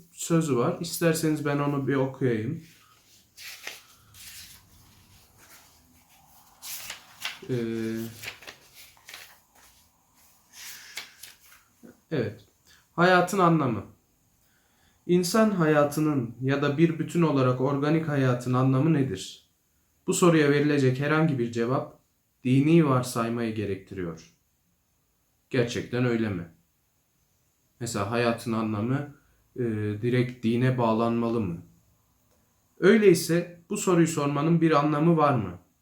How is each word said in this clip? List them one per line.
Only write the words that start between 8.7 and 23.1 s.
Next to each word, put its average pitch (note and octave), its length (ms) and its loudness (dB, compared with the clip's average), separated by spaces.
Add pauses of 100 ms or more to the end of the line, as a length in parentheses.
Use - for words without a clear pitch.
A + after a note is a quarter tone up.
evet. A2 340 -6 (460)
Hayatın F#3 480 2
anlamı. D3 580 0 (1120)
İnsan F#3+ 440 2
hayatının D3+ 920 2
ya C#3 200 0
da C#3 160 0
bir E3 220 2
bütün - 220 -2
olarak C3 400 2
organik D3 460 0
hayatın C3 460 0
anlamı C3+ 400 2
nedir? - 560 -4 (580)
Bu F3+ 60 0
soruya D#3+ 360 4
verilecek C#3+ 500 2
herhangi D3 400 0
bir A#2 120 -2
cevap A#2 480 -4 (440)
dini C#3+ 460 4
varsaymayı A#2 640 -2